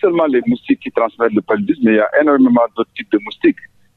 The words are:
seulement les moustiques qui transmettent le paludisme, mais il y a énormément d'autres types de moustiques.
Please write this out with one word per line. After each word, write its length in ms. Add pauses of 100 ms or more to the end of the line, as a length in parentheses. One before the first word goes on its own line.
seulement 240
les 200
moustiques 360
qui 100
transmettent 420
le 80
paludisme, 440
mais 80
il 40
y 20
a 100 (120)
énormément 400 (140)
d'autres 200
types 180
de 100
moustiques. 400 (340)